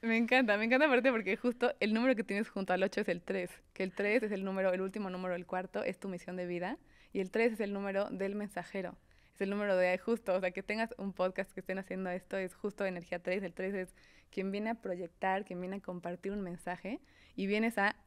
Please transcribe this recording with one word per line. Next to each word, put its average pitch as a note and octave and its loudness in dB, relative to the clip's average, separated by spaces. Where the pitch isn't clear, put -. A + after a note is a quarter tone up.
Me A3+ 2
encanta, A#3 6
me G#3+ 2
encanta C4 6
aparte B3+ 6
porque A3 0
justo A#3+ 0
el G#3+ 4
número B3 6
que A3 -2
tienes G3+ -2
junto F#3+ -2
al F#3 4
ocho G3+ 0
es G#3+ -2
el F3 0
tres, F#3 -4
que - -4
el F#3+ -2
tres G#3 2
es G#3+ -2
el F#3+ -2
número, F#3+ 2
el F#3 0
último G3 -4
número, F3+ -4
el F3 -8
cuarto, F#3 -4
es - -4
tu - -10
misión F3+ -8
de F3+ -4
vida, F3 -4
y F#3+ -2
el F#3+ -2
tres A3+ 4
es G#3 -6
el G3+ -2
número G3 -2
del G3 -4
mensajero, G3 -6
es - -8
el G3 0
número G3+ 2
de F3+ 4
justo, A3 0
o F#3 2
sea, F#3 0
que F#3+ -8
tengas A3 -2
un G3 -4
podcast, F#3 -2
que - -10
estén F#3+ -4
haciendo F#3 -6
esto, F#3+ -6
es F#3 -4
justo G3+ -4
energía F3 -4
tres, F#3 -2
el F3 -6
tres F#3+ -4
es F#3 -6
quien F#3+ -4
viene G#3 -2
a A#3 0
proyectar, F#3+ -2
quien F3+ -8
viene F#3 -6
a - -10
compartir F3+ -6
un G3+ -4
mensaje, F3+ -8
y F#3+ -2
vienes A3 2
a G3+ 2